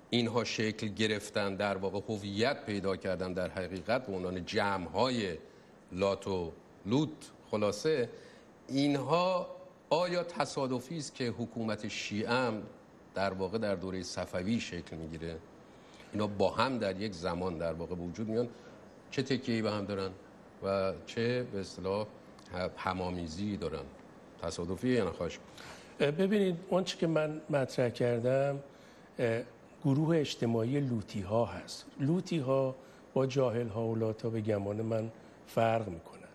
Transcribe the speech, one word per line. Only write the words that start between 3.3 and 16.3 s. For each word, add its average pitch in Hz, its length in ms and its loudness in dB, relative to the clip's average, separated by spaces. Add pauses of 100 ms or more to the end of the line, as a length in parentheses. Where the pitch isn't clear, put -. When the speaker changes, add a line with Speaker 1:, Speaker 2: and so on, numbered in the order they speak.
Speaker 1:
در 87 180 -2
حقیقت 95 560 -2
به 101 60 -4
عنوان 92 320 -2
جمع‌های 98 920 2 (560)
لات 98 360 2
و 87 240 0 (340)
لوط، 135 220 4 (420)
خلاصه 113 580 2 (600)
اینها 143 880 2 (340)
آیا 175 320 2
تصادفی 139 760 -2
است 139 160 -8
که 123 140 -2
حکومت 113 600 -2
شیعه 104 420 -2
هم 120 320 2 (520)
در 98 180 2
واقع 95 260 -2
در 104 160 0
دورهٔ 92 280 -4
صفوی 92 580 -2
شکل 85 360 -8
می‌گیره؟ 80 400 -6 (760)
اینا 104 140 0
با 98 240 4